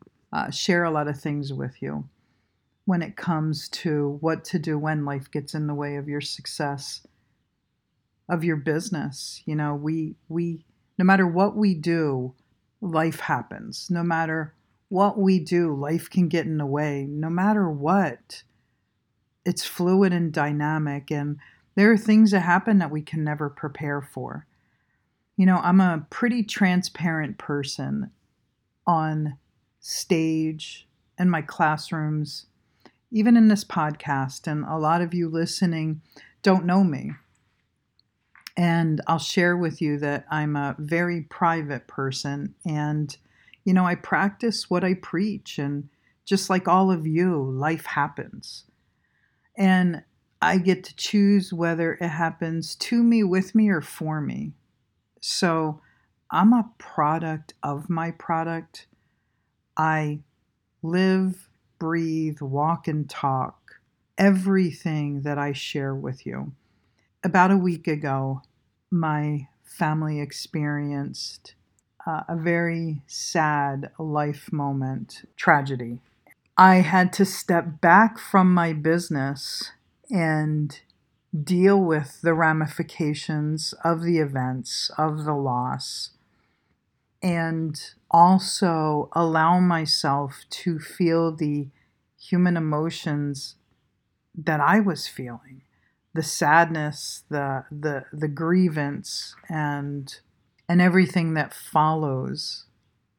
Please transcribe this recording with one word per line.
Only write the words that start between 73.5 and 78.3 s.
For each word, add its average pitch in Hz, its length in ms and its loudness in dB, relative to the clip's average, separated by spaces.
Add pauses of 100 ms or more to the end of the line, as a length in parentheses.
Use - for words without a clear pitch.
life 147 520 -4
moment, 135 840 -4
tragedy. 131 640 0 (560)
I 185 200 12
had 180 360 4
to 196 120 4
step 170 560 -2
back 208 380 8
from 185 340 4